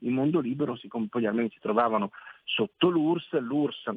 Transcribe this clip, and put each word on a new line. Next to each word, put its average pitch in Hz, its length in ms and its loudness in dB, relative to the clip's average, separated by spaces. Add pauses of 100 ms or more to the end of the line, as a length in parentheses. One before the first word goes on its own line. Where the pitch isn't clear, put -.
il 120 120 -2
mondo 147 280 2
libero, 131 360 -2
siccome 110 320 -6
poi 120 140 -2
gli 110 40 2
armeni 110 240 0
si - 100 -16
trovavano 107 500 2 (340)
sotto - 440 0
l'urss, 165 500 0
l'urss 139 580 -2